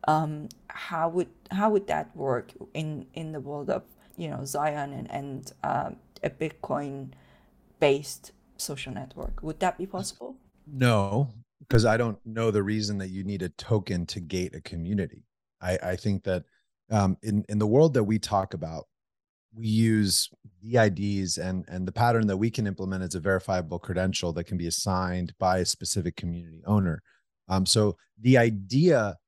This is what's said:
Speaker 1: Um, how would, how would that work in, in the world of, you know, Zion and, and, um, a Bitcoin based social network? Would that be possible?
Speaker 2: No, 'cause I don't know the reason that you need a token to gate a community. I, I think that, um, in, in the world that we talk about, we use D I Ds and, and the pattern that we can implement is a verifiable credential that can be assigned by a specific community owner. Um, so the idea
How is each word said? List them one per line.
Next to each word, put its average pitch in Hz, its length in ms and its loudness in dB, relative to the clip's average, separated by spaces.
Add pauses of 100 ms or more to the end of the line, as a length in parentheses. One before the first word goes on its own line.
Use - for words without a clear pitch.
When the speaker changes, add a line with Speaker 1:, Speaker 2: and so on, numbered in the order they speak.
Speaker 1:
Um, 151 400 0 (220)
how 165 400 -4
would, 170 180 0 (240)
how 196 200 2
would 202 160 2
that 156 280 -4
work 135 380 -2 (200)
in, 151 400 -6
in 156 200 -8
the 147 80 -8
world 143 280 -8
of, - 140 0 (320)
you 170 140 -8
know, 143 160 -6
Zion 147 480 -2
and, - 180 -10
and, 139 400 -8 (140)
um, 139 320 -2 (260)
a 151 60 0
Bitcoin 139 800 -6 (720)
based 143 500 0 (260)
social 135 360 -8
network? - 500 -8
Would 156 160 -6
that 180 180 0
be 180 80 -6
possible? 196 520 -10 (280)
Speaker 2:
No, 123 600 4 (420)
'cause 113 140 2
I 113 140 6
don't 117 280 0
know 113 260 0
the 101 120 2
reason 104 360 -2
that 95 100 -6
you 95 160 -8
need 98 160 -4
a 90 80 -4
token 92 560 -2
to 92 160 -10
gate 90 340 -4
a 78 60 -12
community. 87 640 -6 (340)
I, 90 240 0
I 90 140 -2
think 98 260 -2
that, 92 220 -2 (440)
um, 98 320 4
in, 104 280 0
in 104 100 0
the 107 80 2
world 143 280 6
that 113 100 2
we 107 120 2
talk 95 360 -2
about, 80 340 -10 (680)
we 113 140 -6
use 110 640 4 (320)
D 117 160 2
I 110 100 8
Ds 98 500 0
and, 92 300 -4
and 92 180 -6
the 92 60 -4
pattern 117 360 2
that 98 100 0
we 110 120 2
can 117 160 -2
implement 95 380 -4
is 90 120 -6
a 90 40 -4
verifiable 90 600 0
credential 92 520 -2
that 82 140 -4
can 90 120 -6
be 85 100 -2
assigned 90 720 -2
by 92 200 2
a 87 80 0
specific 90 500 -4
community 85 500 -10
owner. 98 380 2 (460)
Um, 95 160 2
so 104 320 2 (240)
the 127 160 8
idea 113 800 4 (100)